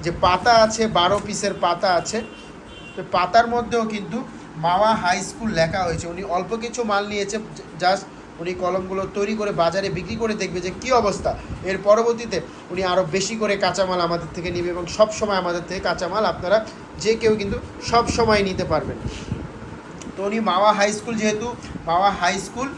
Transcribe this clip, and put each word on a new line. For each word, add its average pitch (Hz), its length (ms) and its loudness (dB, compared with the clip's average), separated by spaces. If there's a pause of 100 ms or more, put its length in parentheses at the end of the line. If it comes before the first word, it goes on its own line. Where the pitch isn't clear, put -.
যে 170 60 0 (140)
পাতা 185 280 6 (120)
আছে, 220 180 0 (160)
বারো 190 280 4
পিসের 196 280 -4 (100)
পাতা 175 240 2 (100)
আছে। 214 200 -2 (760)
তো 190 60 -8 (120)
পাতার 190 420 6
মধ্যেও 233 300 0 (100)
কিন্তু 202 240 -6 (480)
মাওয়া 196 240 6 (120)
হাই 180 160 2 (100)
স্কুল 226 220 -6 (100)
লেখা 165 260 2
হয়েছে। 165 260 -4
উনি 180 100 -8 (140)
অল্প 185 140 -2 (140)
কিছু 240 200 -6
মাল 202 280 0
নিয়েছে, 202 240 -4 (460)
just 190 220 4 (360)
উনি 175 140 -4
কলমগুলো 185 480 -2 (120)
তৈরি 208 260 0
করে 202 120 -2 (100)
বাজারে 190 340 2
বিক্রি - 260 -6
করে 220 120 0
দেখবে 180 260 -4
যে 185 100 -6 (100)
কী 240 80 -6 (120)
অবস্থা। 190 300 0 (340)
এর 190 220 -2
পরবর্তীতে 226 520 4 (340)
উনি 180 100 -2 (100)
আরও 185 100 4 (140)
বেশি 196 200 -2
করে 208 180 0 (100)
কাঁচামাল 185 360 2
আমাদের 165 340 0
থেকে 180 160 -6
নেবে 175 240 -4
এবং 175 100 -6 (120)
সব 214 120 4 (100)
সময় 202 240 0
আমাদের 175 260 -2
থেকে 185 200 -4
কাঁচামাল 180 440 0
আপনারা 175 260 2 (460)
যে 214 160 4
কেউ 220 200 4
কিন্তু 196 160 -4 (340)
সব 233 140 6 (120)
সময় 220 320 4
নিতে 185 240 -2
পারবেন। - 260 -2 (1160)
তো - 140 -10
উনি 220 120 -2
মাওয়া 196 320 6
হাই 202 200 4
স্কুল, 226 300 -6
যেহেতু 214 240 0 (400)
মাওয়া 180 240 4 (100)
হাই 180 160 2 (100)
স্কুল 254 320 -6